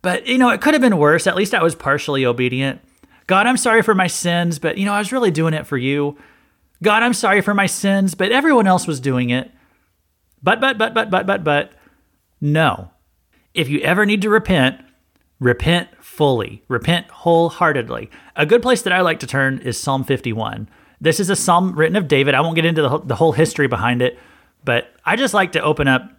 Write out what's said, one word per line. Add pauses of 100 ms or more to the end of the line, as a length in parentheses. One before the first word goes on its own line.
but,
you
know,
it
could
have
been
worse.
At
least
I
was
partially
obedient. (480)
God,
I'm
sorry
for
my
sins,
but,
you
know,
I
was
really
doing
it
for
you. (640)
God,
I'm
sorry
for
my
sins,
but
everyone
else
was
doing
it." (920)
But,
but,
but,
but,
but,
but,
but, (680)
no. (640)
If
you
ever
need
to
repent, (600)
repent (100)
fully.
Repent
wholeheartedly. (240)
A
good
place
that
I
like
to
turn
is
Psalm
fifty-one. (320)
This
is
a
psalm
written
of
David.
I
won't
get
into
the
whole,
the
whole
history
behind
it, (460)
but (120)
I
just
like
to
open
up